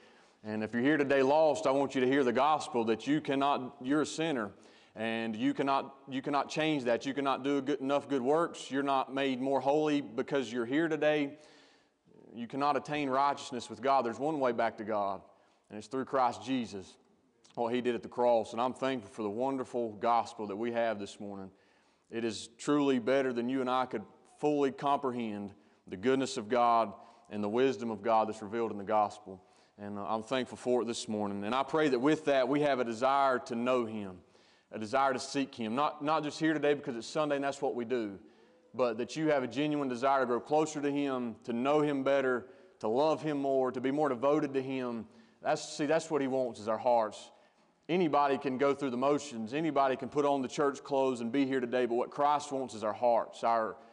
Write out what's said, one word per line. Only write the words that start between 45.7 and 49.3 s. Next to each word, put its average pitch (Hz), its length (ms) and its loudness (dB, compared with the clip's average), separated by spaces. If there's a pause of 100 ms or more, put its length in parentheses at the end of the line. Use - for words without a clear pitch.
see, 151 120 -2
that's 156 240 0
what 147 100 2
He 135 60 0
wants, 127 320 -2
is 104 80 -10
our 110 100 0
hearts. 113 540 0 (560)
Anybody 143 520 2
can 131 180 -2
go 139 160 4
through 139 160 -2
the 120 80 -4
motions. 127 560 0